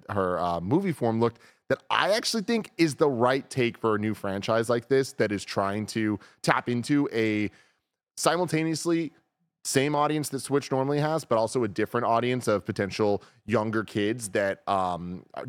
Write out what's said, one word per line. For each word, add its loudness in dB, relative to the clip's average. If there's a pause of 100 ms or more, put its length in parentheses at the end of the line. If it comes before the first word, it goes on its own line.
her, 0
uh, -2
movie 0
form -2
looked, 0 (320)
that -2
I 4
actually -2
think -2
is 2
the 4
right 2
take 0
for 2
a 0
new -2
franchise -2
like 0
this 2
that 0
is -2
trying -2
to -2 (220)
tap 4
into 0
a 0 (640)
simultaneously 0 (540)
same 2
audience 0
that -6
Switch -2
normally 0
has, 0
but 0
also 0
a 0
different -2
audience 0
of 2
potential -2 (220)
younger 0
kids -4
that, -2
um, -2 (260)